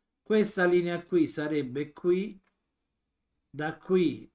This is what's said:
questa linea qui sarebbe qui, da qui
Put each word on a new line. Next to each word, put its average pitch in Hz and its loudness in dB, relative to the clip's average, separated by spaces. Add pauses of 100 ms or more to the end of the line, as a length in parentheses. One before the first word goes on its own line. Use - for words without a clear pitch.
(220)
questa 202 2
linea 175 2
qui 165 2
sarebbe 147 -4
qui, 190 -2 (1120)
da 151 -8
qui 160 0